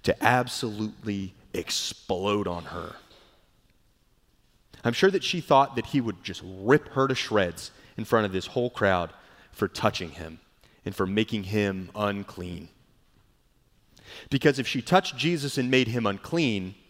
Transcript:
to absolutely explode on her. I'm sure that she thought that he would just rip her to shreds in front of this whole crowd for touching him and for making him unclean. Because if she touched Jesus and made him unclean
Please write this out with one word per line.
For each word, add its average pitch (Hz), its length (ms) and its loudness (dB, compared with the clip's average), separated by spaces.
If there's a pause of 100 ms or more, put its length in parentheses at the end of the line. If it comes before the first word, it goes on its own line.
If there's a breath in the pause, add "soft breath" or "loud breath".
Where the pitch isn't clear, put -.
to - 200 0
absolutely 107 1080 -2 (200)
explode - 920 -2
on 87 180 -6
her. 82 300 -10 (1900 loud breath)
I'm 120 100 2
sure 190 160 4
that 185 140 0
she 175 180 -2
thought 139 340 4
that 120 120 -2
he 139 140 2
would 110 220 -6
just - 220 -10
rip 98 440 2
her 135 180 2
to 131 80 0
shreds 95 560 0 (260 loud breath)
in 113 80 -6
front 110 220 4
of 95 60 -4
this 92 140 -2
whole 123 220 -2
crowd 92 420 2 (400 loud breath)
for - 160 0
touching 95 440 -2
him 80 280 -12 (460 soft breath)
and 101 100 -8
for 95 120 0
making 104 380 0
him 98 500 -2
unclean. 101 760 -6 (1600 loud breath)
Because 139 300 4
if 123 80 -2
she 131 160 -2
touched 180 340 2
Jesus 143 400 -2
and 127 140 0
made 131 160 6
him 117 180 -2
unclean 101 680 -2 (140)